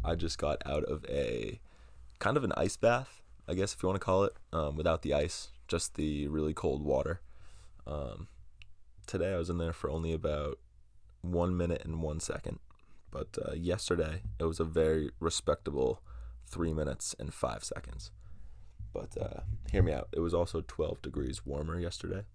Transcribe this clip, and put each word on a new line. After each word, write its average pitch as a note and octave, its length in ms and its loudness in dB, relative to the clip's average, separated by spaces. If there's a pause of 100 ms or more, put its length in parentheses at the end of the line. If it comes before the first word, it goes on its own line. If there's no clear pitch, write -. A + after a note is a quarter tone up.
I E2 120 2
just E2 200 0
got D2+ 300 2
out D2+ 180 2
of D2+ 240 -2
a, A#1+ 520 0 (580)
kind B2+ 180 4
of C#3 80 4
an G#2+ 140 2
ice - 180 2
bath, A#2+ 460 4 (260)
I - 60 0
guess F#2+ 180 2
if - 100 -6
you F#2 40 2
wanna F#2+ 140 4
call F#2+ 240 6
it, - 100 2 (180)
um, D2+ 240 2
without D#2+ 240 4
the C#2+ 140 2
ice, - 340 2 (180)
just - 280 0
the D2 340 2
really D#2 240 2
cold D2 320 2
water. D2 380 2 (640)
Um, C#2+ 420 -6 (800)
today F#2 260 0
I F#2 60 2
was E2+ 100 0
in F2 80 2
there E2 160 2
for - 160 -4
only E2 240 0
about D2 460 0 (640)
one F2 340 2
minute F2 300 2
and E2 160 -2
one D#2 180 -2
second, - 380 -4 (540)
but, - 320 -6
uh, - 100 -2
yesterday E2+ 680 0 (160)
it E2 60 0
was E2 160 0
a E2+ 40 4
very D#2+ 540 4
respectable C#2+ 840 2 (460)
three E2 260 0
minutes D2+ 460 -2
and D#2 160 -6
five - 300 -2
seconds. - 480 -8 (800)
But, - 280 -6
uh, - 200 -4 (320)
hear G2 100 8
me E2 100 6
out. C2+ 200 -2
It - 80 0
was E2+ 120 2
also E2+ 280 2
twelve - 420 -2
degrees C2+ 420 -4
warmer D2+ 340 -2
yesterday F2 440 -4 (120)